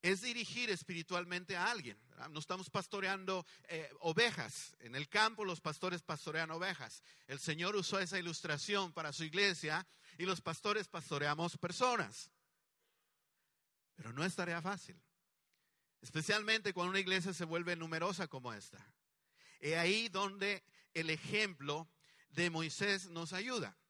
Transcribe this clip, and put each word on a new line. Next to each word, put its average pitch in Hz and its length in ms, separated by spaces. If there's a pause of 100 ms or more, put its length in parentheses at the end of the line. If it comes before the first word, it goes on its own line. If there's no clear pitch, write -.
Es 185 200
dirigir 240 500
espiritualmente 180 840
a 180 140
alguien, 135 260 (140)
¿verdad? 139 200
No 151 100
estamos 180 320
pastoreando, 190 760 (220)
eh, 160 200 (120)
ovejas. 170 800
En 120 160
el 139 120
campo 214 380
los 175 160
pastores 175 400
pastorean 160 480
ovejas. 165 540 (240)
El 139 120
Señor 170 360
usó 196 240
esa 185 180
ilustración 170 760
para 156 200
su 160 120
iglesia 170 600 (320)
y 170 80
los 180 160
pastores 208 460
pastoreamos 151 680
personas. 180 760 (1600)
Pero 117 180
no 139 140
es 185 100
tarea 170 240
fácil, 185 400 (1000)
especialmente 208 720
cuando 180 160
una 190 100
iglesia 185 320
se 170 140
vuelve 170 300
numerosa 165 520
como 123 260
esta. - 300 (760)
He 156 180
ahí 202 320
donde 196 540 (320)
el 160 160
ejemplo 160 760 (440)
de 170 180
Moisés 185 580
nos 170 260
ayuda. 196 440 (120)